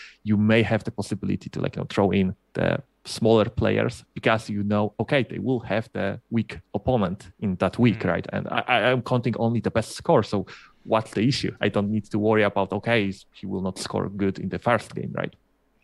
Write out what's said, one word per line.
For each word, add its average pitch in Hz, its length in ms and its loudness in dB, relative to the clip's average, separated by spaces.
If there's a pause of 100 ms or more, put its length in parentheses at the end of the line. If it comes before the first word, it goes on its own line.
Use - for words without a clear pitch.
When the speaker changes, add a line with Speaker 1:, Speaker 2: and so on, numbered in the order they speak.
(220)
Speaker 1:
you 107 140 2
may 110 260 4
have 107 220 0
the 120 80 -6
possibility - 580 -4
to, - 100 -6
like, 90 140 -4
you 92 80 -6
know, - 80 -8
throw 98 220 2
in 95 240 2 (160)
the - 280 0 (260)
smaller 110 380 4
players 110 580 0 (120)
because 113 340 0
you 101 140 -2
know, 104 360 0
okay, 127 240 0
they - 160 -8
will 117 220 -2
have 113 320 -4
the 98 260 -4 (120)
weak 113 280 -2 (140)
opponent 101 680 -2
in 95 180 -2
that 95 220 0
week, 117 200 4
Speaker 2:
Mm. 95 120 -2
Speaker 1:
right? 87 220 -2
And 98 160 -4
I, - 180 -6
I, 123 180 2
I'm 127 180 2
counting 123 340 0
only 117 240 0
the 101 100 -2
best - 220 -2
score. 139 300 4
So 101 240 -2 (380)
what's 110 260 0
the 101 100 -2
issue? 127 400 0
I 104 80 2
don't 104 220 0
need 107 220 -2
to 107 60 0
worry 107 260 4
about, 98 280 0
okay, 104 400 0 (220)
he - 100 -16
will 95 160 -4
not 92 180 -4
score 95 300 -4
good 95 300 -2
in 95 100 -4
the 90 100 -4
first - 360 -2
game, - 180 -8
right? - 240 -6 (480)